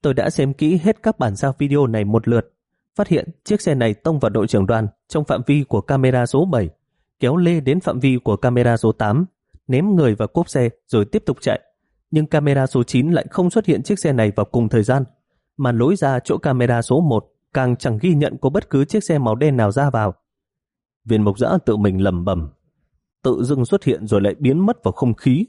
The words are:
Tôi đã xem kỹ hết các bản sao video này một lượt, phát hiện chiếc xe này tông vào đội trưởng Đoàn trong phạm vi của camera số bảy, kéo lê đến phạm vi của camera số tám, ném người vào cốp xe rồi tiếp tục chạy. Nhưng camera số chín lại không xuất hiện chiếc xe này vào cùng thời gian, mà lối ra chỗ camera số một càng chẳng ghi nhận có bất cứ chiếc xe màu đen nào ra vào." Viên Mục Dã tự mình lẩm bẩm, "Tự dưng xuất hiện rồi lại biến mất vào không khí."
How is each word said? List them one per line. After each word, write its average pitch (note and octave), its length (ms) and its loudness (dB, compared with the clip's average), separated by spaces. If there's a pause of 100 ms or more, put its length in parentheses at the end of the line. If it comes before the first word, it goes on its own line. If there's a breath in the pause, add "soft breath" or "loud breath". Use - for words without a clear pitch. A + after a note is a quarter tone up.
Tôi C#3 120 0
đã C3+ 160 -2
xem C#3 240 -2
kỹ D#3 220 0
hết F3+ 260 0
các A3 160 -2
bản G#2+ 180 -2
sao C3+ 220 -2
video C#3+ 280 2
này A2+ 180 -2
một A2 240 0
lượt, A#2 240 0 (420)
phát G3+ 140 -2
hiện E3 220 -2 (140)
chiếc G#3 160 -2
xe D#3 140 0
này A#2 200 0
tông D#3 240 -2
vào A#2 120 0
đội G#2+ 160 0
trưởng G2+ 200 2
Đoàn A2 200 0 (220)
trong D3+ 160 -2
phạm - 220 -4
vi C#3+ 220 2
của G#2+ 120 0
camera B2+ 460 0
số C#3 180 2
bảy, A#2 260 -2 (500)
kéo C3 160 0
lê E3+ 240 2
đến C#3+ 200 0
phạm - 200 -4
vi B2+ 240 2
của G#2 120 0
camera B2 400 2
số A2 160 0
tám, A2+ 340 0 (420)
ném E3 260 0
người C3+ 200 4
vào G#2 140 -4
cốp F3 200 -2
xe B2 200 0 (180)
rồi G#2+ 180 2
tiếp - 220 -4
tục C3+ 140 -2
chạy. - 200 -2 (500)
Nhưng D#3 160 0
camera C#3+ 400 0
số B2+ 160 0
chín C3 280 0
lại - 200 0
không F3+ 200 0
xuất A3 160 0
hiện C#3 160 0
chiếc G3+ 160 -2
xe D3+ 140 -2
này A2 240 0
vào G#2 100 -2
cùng A#2 220 -2
thời A2+ 140 2
gian, B2+ 220 0 (520)
mà B2+ 160 -2
lối C3 240 2
ra C#3 280 0
chỗ - 140 -2
camera B2 440 0
số B2+ 180 0
một B2+ 260 0 (260)
càng B2+ 240 0
chẳng A2+ 240 -4
ghi F3+ 140 2
nhận C#3+ 260 0
có C3+ 100 0
bất F#3+ 200 -6
cứ C#3 140 0
chiếc G#3 200 -4
xe D#3 140 0
màu A#2 160 0
đen C#3 220 0
nào G#2+ 140 2
ra C3+ 200 0
vào." G#2+ 240 -2 (920)
Viên G#2+ 180 0
Mục G2+ 160 0
Dã E3 280 0
tự A2 100 2
mình G2 240 0
lẩm F2+ 240 0
bẩm, F2 260 -4 (720)
"Tự B2 200 0
dưng B2+ 220 0
xuất G3+ 200 -2
hiện G#2 220 -2
rồi G#2 140 2
lại G2 180 0
biến D3 280 2
mất A#3 180 -2
vào F#2 80 0
không A#2+ 220 0
khí." C#3+ 340 0